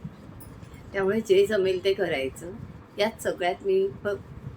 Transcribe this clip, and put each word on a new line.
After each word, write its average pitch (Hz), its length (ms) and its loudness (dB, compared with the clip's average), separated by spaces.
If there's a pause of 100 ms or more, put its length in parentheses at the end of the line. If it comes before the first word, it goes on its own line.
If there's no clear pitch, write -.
(920)
त्यामुळे 196 280 2
जे 196 240 6
जमेल 190 380 2
ते 196 100 4
करायचं. 160 580 -2 (480)
यात 220 220 0
सगळ्यात 180 340 0 (100)
मी 190 220 4 (180)
प-, 202 140 -2 (380)